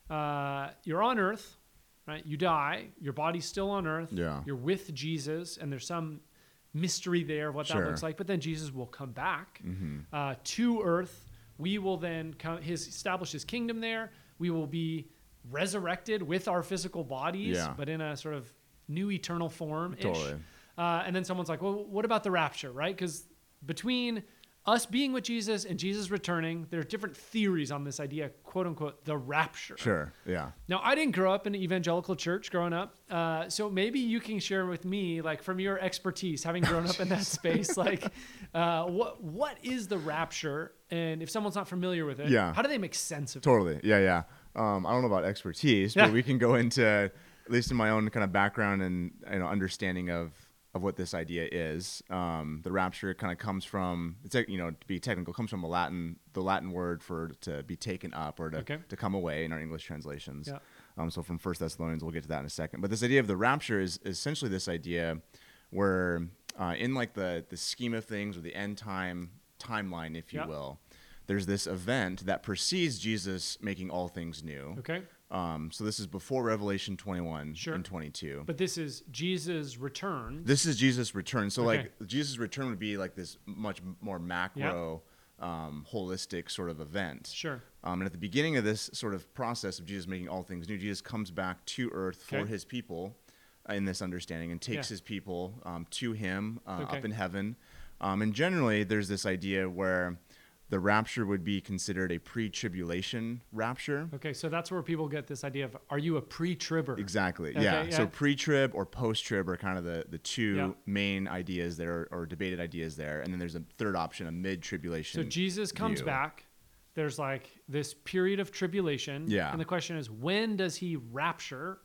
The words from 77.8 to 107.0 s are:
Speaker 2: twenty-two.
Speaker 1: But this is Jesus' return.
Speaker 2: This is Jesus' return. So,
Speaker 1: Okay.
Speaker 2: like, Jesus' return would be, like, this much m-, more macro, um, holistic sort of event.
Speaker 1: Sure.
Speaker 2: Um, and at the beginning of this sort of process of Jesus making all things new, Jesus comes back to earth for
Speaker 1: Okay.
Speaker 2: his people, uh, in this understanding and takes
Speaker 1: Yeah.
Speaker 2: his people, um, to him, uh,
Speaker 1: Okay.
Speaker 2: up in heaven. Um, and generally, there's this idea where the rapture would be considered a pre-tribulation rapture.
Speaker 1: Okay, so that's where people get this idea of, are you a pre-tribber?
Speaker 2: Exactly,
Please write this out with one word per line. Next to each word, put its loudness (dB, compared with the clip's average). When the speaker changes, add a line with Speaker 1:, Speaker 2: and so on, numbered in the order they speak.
Speaker 2:
twenty-two. -8
Speaker 1:
But -4
this 0
is -6
Jesus' -2
return. -6
Speaker 2:
This 6
is 4
Jesus' 4
return. 0
So, 4
Speaker 1:
Okay. 6
Speaker 2:
like, -10
Jesus' -2
return -4
would -4
be, -2
like, -2
this -10
much -6
m-, -10
more -4
macro, -2
um, -6
holistic -6
sort -4
of -8
event. -6
Speaker 1:
Sure. -8
Speaker 2:
Um, -2
and 0
at -4
the -10
beginning 2
of 4
this 0
sort -4
of -8
process -4
of -14
Jesus -6
making -6
all -4
things -8
new, -4
Jesus -4
comes -6
back -4
to -4
earth -4
for -4
Speaker 1:
Okay. -2
Speaker 2:
his -4
people, -8
uh, -2
in 2
this 0
understanding -4
and -6
takes -4
Speaker 1:
Yeah. -8
Speaker 2:
his -10
people, -6
um, -6
to -2
him, -2
uh, -6
Speaker 1:
Okay. -4
Speaker 2:
up -6
in -2
heaven. -2
Um, 4
and 4
generally, 4
there's 2
this 0
idea 2
where 2
the 2
rapture 4
would 0
be 0
considered -2
a 0
pre-tribulation -4
rapture. -2
Speaker 1:
Okay, -6
so -4
that's -4
where -4
people -2
get -6
this -8
idea -4
of, -8
are 0
you 2
a -2
pre-tribber? -2
Speaker 2:
Exactly, 0